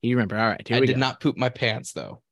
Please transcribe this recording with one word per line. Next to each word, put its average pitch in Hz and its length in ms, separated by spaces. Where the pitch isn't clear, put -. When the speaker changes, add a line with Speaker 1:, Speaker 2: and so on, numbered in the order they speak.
Speaker 1:
You 123 140
remember. 104 220
All 113 100
right. - 180
Here 120 120
Speaker 2:
I - 20
Speaker 1:
we 135 60
Speaker 2:
did 127 100
Speaker 1:
go. 127 40
Speaker 2:
not 131 200
poop 143 160
my 127 140
pants, - 420
though. 60 400